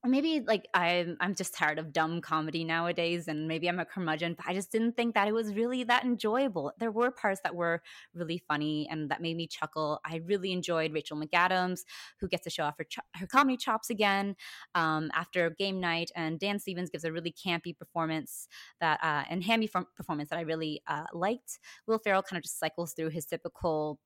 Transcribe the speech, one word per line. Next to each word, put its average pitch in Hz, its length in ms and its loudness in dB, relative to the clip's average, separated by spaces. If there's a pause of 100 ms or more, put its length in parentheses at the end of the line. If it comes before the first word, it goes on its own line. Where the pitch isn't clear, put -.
maybe, 285 340 4
like, 220 340 0
I'm, 175 460 4
I'm 185 160 0
just - 180 -4
tired 151 260 2
of 156 120 -8
dumb 160 300 2
comedy 160 420 -2
nowadays, 170 640 0
and 156 200 -2
maybe 160 200 -2
I'm 175 120 0
a 165 60 -2
curmudgeon, 170 520 -2
but - 100 -12
I 175 60 -2
just 190 180 -4
didn't 226 240 2
think 233 200 0
that 202 120 6
it 214 60 2
was 220 200 0
really 247 300 0
that 240 220 4
enjoyable. 220 760 2
There 226 120 -2
were 240 200 2
parts 202 320 -2
that 175 120 -4
were 170 260 0 (320)
really 170 340 -4
funny 151 420 0
and 156 200 -4
that 156 120 -2
made 165 140 -2
me 165 120 -4
chuckle. 156 580 -2
I 165 200 -6
really 190 260 0
enjoyed 165 420 0
Rachel 151 240 -4
McAdams, 180 640 4 (380)
who 190 80 -4
gets 175 160 -2
to 170 80 -6
show 165 120 -2
off 147 140 -2
her 165 60 -6
cho-, - 180 -10 (140)
her 180 120 -8
comedy 262 300 6
chops 226 320 -2
again, 196 460 2 (400)
um, 160 380 2
after 170 360 2
game 190 300 -2
night, 170 360 0
and 160 240 -2
Dan 202 200 0
Stevens 180 320 -4
gives 156 120 -6
a 165 80 0
really 170 220 -4
campy 170 420 -4
performance - 720 -4 (320)
that, 160 240 2
uh, 147 260 2
and 180 140 -2
hammy 220 240 4
fr-, 185 120 0 (160)
performance 147 340 -4
that 160 80 -4
I 170 60 -2
really, 160 440 -4
uh, 151 260 -4
liked. 196 460 -2 (280)
Will 220 120 2
Ferrell 196 240 4
kind 185 140 -4
of 156 60 -4
just - 160 -8
cycles 160 340 -2
through 160 160 -2
his 156 160 -4
typical 151 800 -2